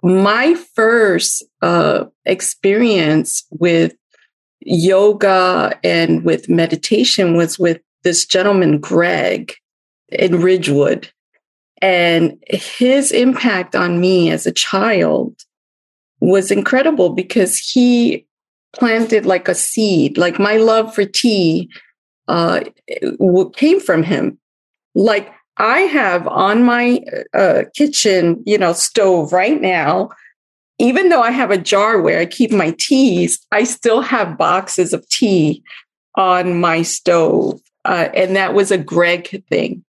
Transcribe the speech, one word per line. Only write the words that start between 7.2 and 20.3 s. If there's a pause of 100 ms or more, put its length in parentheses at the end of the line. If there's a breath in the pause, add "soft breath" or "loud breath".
was
with (220)
this
gentleman,
Greg, (560)
in
Ridgewood. (720)
And
his
impact
on
me
as
a
child (840)
was
incredible
because
he (480)
planted,
like,
a
seed.
Like,